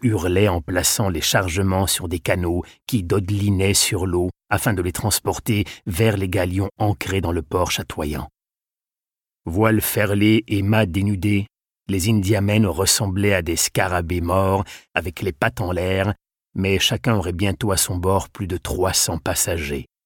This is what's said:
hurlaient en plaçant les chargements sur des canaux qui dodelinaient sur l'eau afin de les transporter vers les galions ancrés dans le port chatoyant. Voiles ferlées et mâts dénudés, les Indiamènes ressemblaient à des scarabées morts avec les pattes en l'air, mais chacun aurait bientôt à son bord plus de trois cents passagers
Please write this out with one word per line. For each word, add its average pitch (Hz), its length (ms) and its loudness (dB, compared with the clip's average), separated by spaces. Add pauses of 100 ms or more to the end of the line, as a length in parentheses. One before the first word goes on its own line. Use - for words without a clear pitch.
hurlaient 98 460 2
en 87 120 0
plaçant 92 480 0
les 78 140 -2
chargements 95 640 2
sur - 220 -2
des 85 100 -4
canaux 87 460 -2 (240)
qui 104 160 0
dodelinaient 98 720 2
sur 92 320 0
l'eau 90 240 0 (180)
afin 107 240 0
de 90 80 -2
les 87 100 -2
transporter - 720 -2 (200)
vers 104 320 2
les 95 120 -2
galions 92 500 0
ancrés 98 420 0
dans 85 100 -2
le 85 120 -2
port 90 260 0
chatoyant. 76 580 -6 (1160)
Voiles 104 360 2
ferlées 104 680 2
et 101 140 -2
mâts 107 260 4
dénudés, 98 580 0 (420)
les 95 220 0
Indiamènes 104 560 2
ressemblaient 98 680 2
à 90 60 2
des 82 140 -2
scarabées 90 640 0
morts 95 460 2 (280)
avec 90 280 -4
les 95 100 -2
pattes - 300 -2
en 90 100 -2
l'air, 95 420 0 (420)
mais 95 240 2
chacun - 360 0
aurait 90 180 -2
bientôt 98 380 -2
à 92 60 0
son 92 200 -2
bord 92 320 0
plus 98 180 -8
de 87 100 -4
trois 90 360 -2
cents 85 260 -2
passagers 76 680 -4 (200)